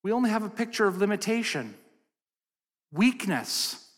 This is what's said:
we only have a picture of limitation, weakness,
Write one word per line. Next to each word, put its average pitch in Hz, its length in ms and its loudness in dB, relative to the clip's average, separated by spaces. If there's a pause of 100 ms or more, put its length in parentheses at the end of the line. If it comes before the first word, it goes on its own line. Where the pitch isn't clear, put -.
we 190 80 0
only 240 180 4
have 214 140 0
a 208 60 -6
picture 226 360 0
of 185 120 2
limitation, 196 760 -2 (1160)
weakness, 185 1080 0